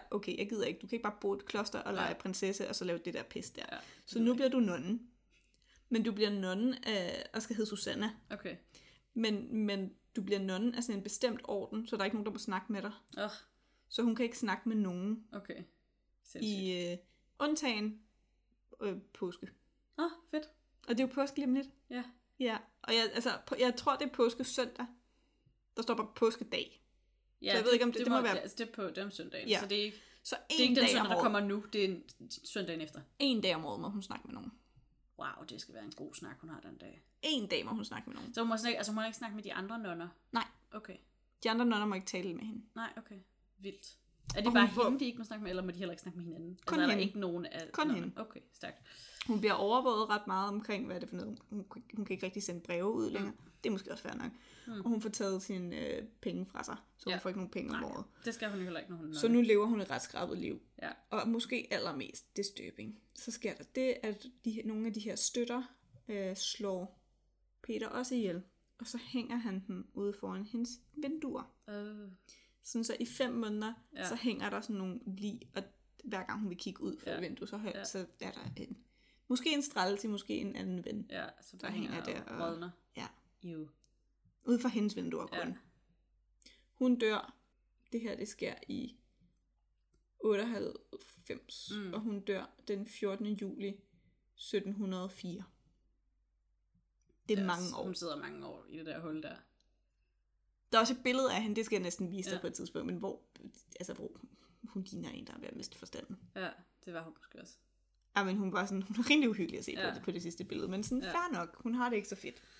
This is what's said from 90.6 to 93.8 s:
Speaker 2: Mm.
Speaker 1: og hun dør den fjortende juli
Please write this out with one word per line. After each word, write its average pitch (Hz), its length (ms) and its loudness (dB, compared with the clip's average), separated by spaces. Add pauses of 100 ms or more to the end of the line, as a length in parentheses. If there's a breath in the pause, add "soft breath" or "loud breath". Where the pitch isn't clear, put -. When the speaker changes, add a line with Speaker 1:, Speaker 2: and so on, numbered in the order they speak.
Speaker 2:
Mm. 190 180 -4
Speaker 1:
og 208 60 -2
hun 208 200 -2
dør 196 260 -2 (220)
den 202 200 0
fjortende 208 440 0 (100)
juli 196 340 -2 (600 soft breath)